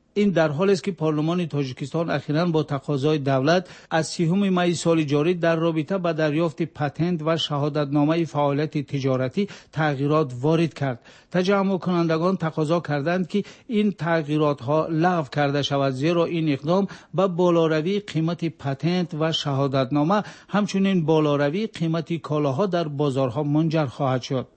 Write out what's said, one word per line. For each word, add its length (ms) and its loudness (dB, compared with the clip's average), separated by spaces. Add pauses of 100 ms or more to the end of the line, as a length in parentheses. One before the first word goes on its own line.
(160)
این 140 2
در 180 4
حالی 240 0
است 120 0
که 80 -4
پارلمان 540 -2
تاجیکستان 640 -4
اخیراً 360 -2
با 180 2
تقاضای 540 0
دولت 500 2 (240)
از 160 0
سیوم 520 2
می 140 2
سال 300 2
جاری 300 2
در 220 0
رابطه 420 0
با 140 -2
دریافت 500 0
پتنت 640 -2
و 120 2
شهادتنامه 880 0
فعالیت 520 0
تجارتی 680 -2 (240)
تغییرات 600 0 (100)
وارد 320 2
کرد. 260 -4 (320)
تجمع 460 2
کنندگان 600 0
تقاضا 420 0
کردند 480 -2
که 160 -2 (240)
این 240 2
تغییرات‌ها 1000 0
لغو 380 0
کرده 320 0
شود، 320 0
زیرا 320 0
این 280 0
اقدام 340 0 (260)
به 140 2
بالاروی 720 2
قیمت 460 -2
پتنت 720 -2
و 120 0
شهادتنامه، 920 0 (260)
همچنین 560 0
بالاروی 640 2
قیمت 460 -4
کالاها 520 -2
در 220 -2
بازارها 560 -2
منجر 420 2
خواهد 360 -2
شد. 360 -4